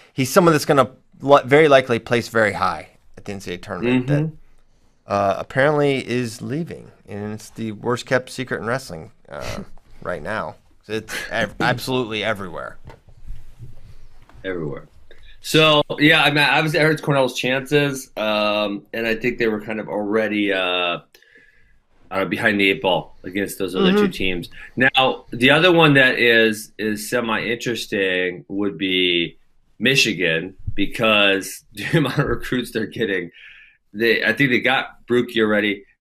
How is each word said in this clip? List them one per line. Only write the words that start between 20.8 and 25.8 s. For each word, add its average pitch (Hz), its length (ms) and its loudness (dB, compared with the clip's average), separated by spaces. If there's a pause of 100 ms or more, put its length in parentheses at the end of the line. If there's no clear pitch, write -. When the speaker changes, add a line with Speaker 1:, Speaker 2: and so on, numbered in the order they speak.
Speaker 2:
uh, 95 140 -2
behind 101 340 0
the 98 100 4
eight 87 120 0
ball 90 420 -2
against 95 340 -6
those 92 180 -4
other 185 160 4
two 208 120 4
Speaker 1:
Mm-hmm. 190 80 0
Speaker 2:
teams. 90 380 -4 (260)
Now, 131 560 2
the 123 180 2
other 160 220 6
one 160 240 6